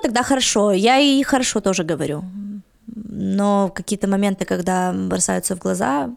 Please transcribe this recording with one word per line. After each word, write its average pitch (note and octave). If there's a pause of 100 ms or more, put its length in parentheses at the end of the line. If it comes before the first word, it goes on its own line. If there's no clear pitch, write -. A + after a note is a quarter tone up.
тогда A#3+
хорошо. A#3
Я A#3
и C#4
хорошо B3+
тоже F#3
говорю. D#3 (680)
Но G3+
какие-то G3
моменты, G3
когда F#3
бросаются F#3
в F3
глаза, A#3+